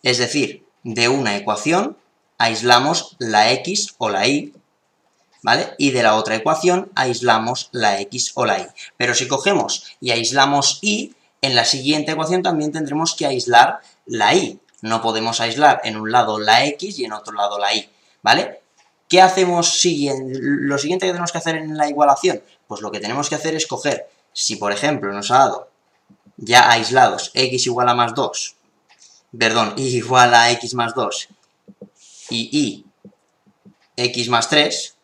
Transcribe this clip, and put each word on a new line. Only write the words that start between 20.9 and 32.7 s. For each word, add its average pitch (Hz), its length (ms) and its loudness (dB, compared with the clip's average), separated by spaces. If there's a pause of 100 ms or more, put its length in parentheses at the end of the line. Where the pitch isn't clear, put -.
que 180 40 0
tenemos 175 200 -6
que 165 80 -6
hacer 160 160 -4
en 156 200 -8
la 151 140 0
igualación? 143 520 2 (260)
Pues 107 140 -12
lo 107 100 -8
que 101 100 -8
tenemos 123 260 -4
que 156 80 -4
hacer 160 200 -4
es 156 120 -4
coger, - 420 -4 (220)
si - 240 -4
por 101 160 -4
ejemplo 104 400 -2
nos 101 200 -6
ha 127 80 6
dado - 300 2 (680)
ya 120 340 6
aislados - 640 2
X 127 320 -2
igual 123 220 0
a 120 40 4
más 120 220 0
dos, - 400 -4 (840)
perdón, 113 380 0
Y 127 220 -2
igual 120 360 4
a 117 180 6
X 120 220 -4
más 117 220 -4
dos 110 320 -4 (1000)
y 117 280 -6
Y 110 280 -2 (1120)